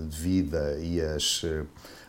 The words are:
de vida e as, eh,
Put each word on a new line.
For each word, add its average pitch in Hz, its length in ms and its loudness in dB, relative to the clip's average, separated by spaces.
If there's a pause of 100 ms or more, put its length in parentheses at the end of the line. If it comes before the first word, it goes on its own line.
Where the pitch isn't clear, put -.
de 78 120 -6
vida 78 640 2
e 85 200 0
as, 78 440 0
eh, 78 200 0 (440)